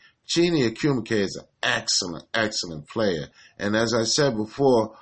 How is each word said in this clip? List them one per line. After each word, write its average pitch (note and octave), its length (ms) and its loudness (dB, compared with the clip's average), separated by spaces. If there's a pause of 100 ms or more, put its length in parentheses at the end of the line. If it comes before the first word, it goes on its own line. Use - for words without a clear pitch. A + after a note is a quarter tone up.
(260)
Chiney D#3+ 440 2
Akumake A#2+ 420 -2
is F#2+ 240 0
an - 100 -16 (160)
excellent, G2+ 680 -2
excellent F#2+ 560 -4
player. F#2 400 -2 (300)
And G#2 180 -2
as A2+ 160 0
I A2+ 120 2
said C3+ 300 0
before, A2 680 2